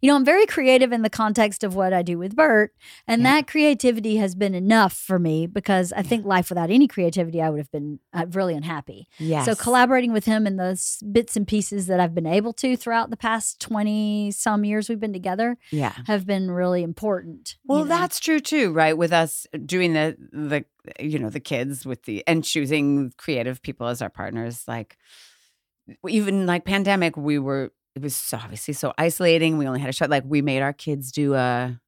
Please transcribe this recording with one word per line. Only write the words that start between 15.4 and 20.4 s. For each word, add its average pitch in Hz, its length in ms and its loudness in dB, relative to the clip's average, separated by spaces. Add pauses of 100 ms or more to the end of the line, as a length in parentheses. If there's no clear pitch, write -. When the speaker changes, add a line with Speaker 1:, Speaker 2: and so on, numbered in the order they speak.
Speaker 2:
Yeah. 143 240 -2 (120)
Speaker 1:
have 202 200 -2
been 190 240 -2
really 180 320 0
important, 170 840 -6
Speaker 2:
Well, 277 140 0
Speaker 1:
you 311 80 0
know? - 20 -6
Speaker 2:
that's 349 320 0
true 311 200 0
too, 269 340 0
right? 160 240 4
With 170 140 2
us 165 340 0 (180)
doing 175 300 0
the, 156 240 0 (140)
the, 147 340 -4 (340)